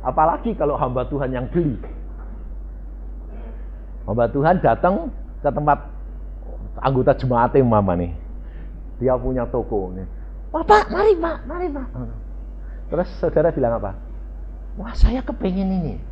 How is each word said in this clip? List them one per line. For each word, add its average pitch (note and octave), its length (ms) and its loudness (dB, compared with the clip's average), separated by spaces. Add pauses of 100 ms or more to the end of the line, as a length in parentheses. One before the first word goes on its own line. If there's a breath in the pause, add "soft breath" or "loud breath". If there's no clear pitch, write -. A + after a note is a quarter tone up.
Apalagi E3 480 2
kalau C#3+ 240 2
hamba B2+ 300 0
Tuhan C3+ 260 -2
yang B2 160 -4
beli. D#3+ 240 2 (2250)
Hamba A#2 240 4
Tuhan D3+ 320 4
datang F#3 480 4 (320)
ke D3 80 2
tempat D3 320 2 (960)
anggota C3 400 4
jemaat, B2 460 4
mama G2+ 340 6
nih. F2 160 -2 (880 loud breath)
Dia B2+ 160 4
punya B2+ 320 0
toko G#2+ 460 0
nih. F#2 100 -8 (480 loud breath)
"Pak, D#4+ 80 0
Pak, G4+ 220 8 (100)
mari, G4 240 6
Pak, D#4+ 180 -2 (120)
mari, F4 260 -4
Pak." C4 140 -6 (1000 loud breath)
Terus F3+ 220 0 (100)
saudara D#3 320 4
bilang A#2 320 2
apa? F#2+ 160 -6 (800)
"Wah, A3+ 160 -8
saya A#3+ 320 4
kepengen F#3+ 480 0
ini." D#3 240 -2 (120)